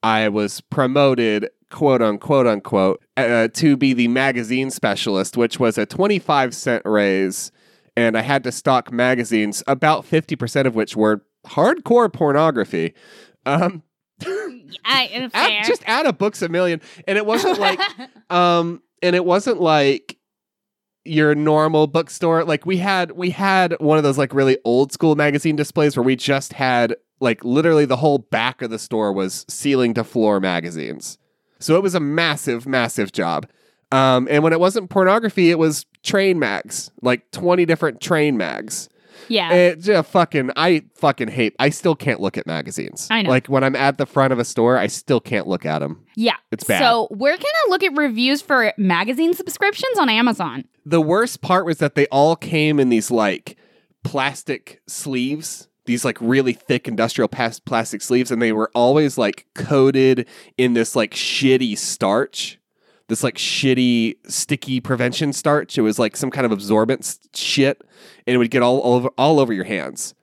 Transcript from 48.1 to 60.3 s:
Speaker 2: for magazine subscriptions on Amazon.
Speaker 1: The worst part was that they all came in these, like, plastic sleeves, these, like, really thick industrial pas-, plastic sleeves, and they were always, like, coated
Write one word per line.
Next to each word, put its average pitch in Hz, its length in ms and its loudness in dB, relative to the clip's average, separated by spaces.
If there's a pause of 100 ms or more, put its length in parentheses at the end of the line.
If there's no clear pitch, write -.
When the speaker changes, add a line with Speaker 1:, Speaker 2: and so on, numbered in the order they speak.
Speaker 2:
for 247 340 0
magazine 214 560 0
subscriptions 403 640 -4
on 285 120 2
Amazon. 196 540 0 (200)
Speaker 1:
The 160 160 2
worst 185 400 0
part 180 240 0
was 160 140 -2
that 147 160 -2
they 143 140 2
all 147 280 4
came 151 420 0
in 131 120 4
these, 113 200 2
like, 107 460 -2 (460)
plastic - 840 -6
sleeves, 139 840 -8 (180)
these, 120 180 -2
like, 120 160 -2
really 127 320 2
thick - 360 -4
industrial 113 400 0
pas-, 117 320 -4
plastic 113 420 -4
sleeves, 123 280 0
and 117 120 -2
they 113 100 0
were 107 220 -2
always, 135 420 2
like, 107 380 -2
coated 131 720 2 (320)